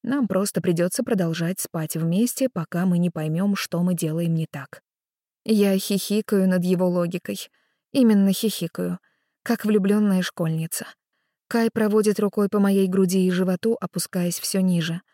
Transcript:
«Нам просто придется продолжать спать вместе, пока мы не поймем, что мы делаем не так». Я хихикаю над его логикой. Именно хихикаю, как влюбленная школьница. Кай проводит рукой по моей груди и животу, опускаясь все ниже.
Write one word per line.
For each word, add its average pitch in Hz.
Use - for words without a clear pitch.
«Нам 269
просто 196
придется 175
продолжать 175
спать -
вместе, 180
пока 175
мы 180
не 175
поймем, 170
что 175
мы 180
делаем 165
не 160
так». -
Я 202
хихикаю 196
над 185
его 180
логикой. 180
Именно 208
хихикаю, 180
как 233
влюбленная 202
школьница. 160
Кай 226
проводит 214
рукой 202
по 208
моей 196
груди 185
и 185
животу, 185
опускаясь 175
все -
ниже. 170